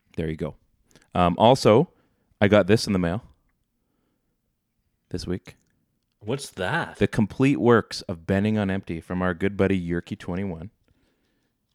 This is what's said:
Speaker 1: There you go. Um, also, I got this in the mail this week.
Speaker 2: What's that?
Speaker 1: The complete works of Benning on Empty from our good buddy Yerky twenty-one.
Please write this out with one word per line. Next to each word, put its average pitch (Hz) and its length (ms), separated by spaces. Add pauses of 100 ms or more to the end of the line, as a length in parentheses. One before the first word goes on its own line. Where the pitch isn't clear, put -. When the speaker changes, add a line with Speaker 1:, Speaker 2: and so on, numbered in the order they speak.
(180)
Speaker 1:
There 80 120
you 80 60
go. 76 200 (600)
Um, 87 240
also, 123 500 (520)
I 101 80
got 98 180
this 107 180
in 107 80
the 92 60
mail 90 240 (1900)
this - 180
week. - 280 (640)
Speaker 2:
What's 123 320
that? 95 460
Speaker 1:
The 101 100
complete 131 520
works 113 440
of 82 220
Benning 104 320
on 98 120
Empty 95 320
from 90 200
our 90 120
good 95 240
buddy 95 220
Yerky 87 380
twenty-one. 92 520 (1040)